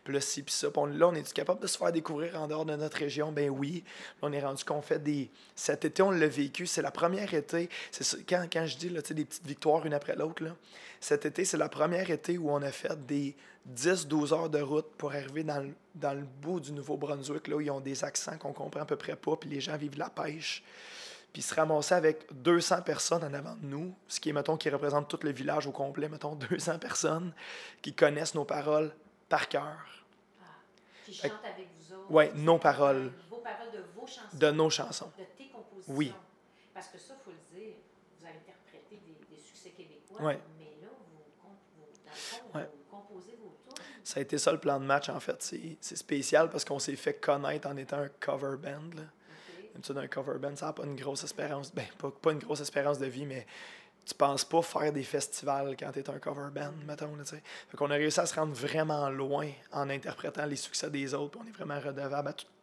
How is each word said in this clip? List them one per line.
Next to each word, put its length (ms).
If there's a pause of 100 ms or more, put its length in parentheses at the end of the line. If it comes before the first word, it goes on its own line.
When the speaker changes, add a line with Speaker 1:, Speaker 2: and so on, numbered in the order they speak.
Speaker 1:
Puis 80
là, 80
ci, 220
puis 100
ça. 180
Puis 80
on, 60
là, 240
on 40
est 200
capable 260
de 80
se 100
faire 140
découvrir 500
en 60
dehors 160
de 140
notre 200
région ? 360
Ben 160
oui. 340 (380)
Là, 80
on 20
est 80
rendu 240
qu'on 180
fait 220
des, 260 (240)
cet 300
été, 180
on 100
l'a 160
vécu. 400
C'est 140
la 100
première 420
été. 360 (220)
C'est 140
ça, 100 (140)
quand, 220
quand 140
je 120
dis, 100
là, 140
t'sais, 120
des 120
petites 200
victoires 400
une 80
après 220
l'autre, 260
là. 100 (500)
Cet 240
été, 180
c'est 140
la 120
première 400
été 280
où 120
on 120
a 100
fait 340
des 300 (320)
dix, 400
douze 260
heures 160
de 120
route 360
pour 140
arriver 320
dans 200
le, 100 (220)
dans 180
le 100
bout 360
du 120
Nouveau-Brunswick, 760
là 100
où 40
ils 100
ont 100
des 220
accents 340
qu'on 160
comprend 280
à 40
peu 100
près 200
pas, 200
puis 140
les 120
gens 160
vivent 180
de 40
la 100
pêche. 540 (720)
Puis 80
se 120
ramasser 400
avec 380
deux 300
cents 200
personnes 420
en 100
avant 220
de 100
nous, 280 (140)
ce 120
qui 100
est, 40
mettons, 240
qui 120
représente 400
tout 120
le 100
village 360
au 40
complet, 380
mettons, 260
<laughs> 140
deux 100
cents 200
personnes 540 (480)
qui 120
connaissent 420
nos 100
paroles 480 (340)
par 220
cœur. 280 (640)
Speaker 2:
Ah, 40 (600)
qui 80
Speaker 1:
Fait 160
que 60
Speaker 2:
chantent 100
avec 300
vous 180
autres, 180
Speaker 1:
ouais, 200
Speaker 2:
qui 80
Speaker 1:
nos 140
Speaker 2:
chantent 80
Speaker 1:
paroles. 500 (180)
Speaker 2:
vos 80
paroles 360
de 100 (160)
vos 80
chansons. 300
Speaker 1:
De 140
nos 180
chansons. 480
Speaker 2:
De 60 (140)
tes 120
compositions. 440
Speaker 1:
Oui. 200 (600)
Speaker 2:
Parce 140
que 100
ça, 180 (100)
faut 60
le 280
dire, 140 (460)
vous 60
avez 120
interprété 680
des, 300
des 60
succès 300
québécois, 500
Speaker 1:
Ouais. 180 (180)
Speaker 2:
mais 80 (160)
là, 60 (100)
vous, 220 (560)
vous, 100 (200)
dans 60
le 40
fond, 420
Speaker 1:
Ouais. 80
Speaker 2:
vous 220 (220)
composer 340
vos 140 (200)
tunes ? 80 (200)
Speaker 1:
Ça 160
a 40
été 140
ça 140
le 80
plan 200
de 60
match, 240
en 100
fait. 220
C'est, 400
c'est 160
spécial 520
parce 160
qu'on 140
s'est 160
fait 200
connaître 520
en 100
étant 220
un 100 (100)
cover 380
band, 380
là. 80
Speaker 2:
Ok. 720
Speaker 1:
D'habitude, 240
un 100
cover 320
band, 160
ça 140
a 40
pas 120
une 100
grosse 280
espérance, 500
ben, 120 (120)
pas, 140
pas 200
une 80
grosse 220
espérance 380
de 60
vie, 200
mais 200 (600)
tu 100
penses 300
pas 160
faire 320
des 100
festivals 720
quand 140
t'es 180
un 100
cover 320
band, 200
Speaker 2:
Mhm. 160
Speaker 1:
mettons, 300
là, 80
tu 60
sais. 120 (260)
Fait 80
qu'on 140
a 40
réussi 260
à 40
se 100
rendre 180
vraiment 560
loin 400 (240)
en 160
interprétant 560
les 100
succès 340
des 240
autres, 240
puis 60
on 60
est 40
vraiment 260
redevable 500
à 40
tout, 120 (180)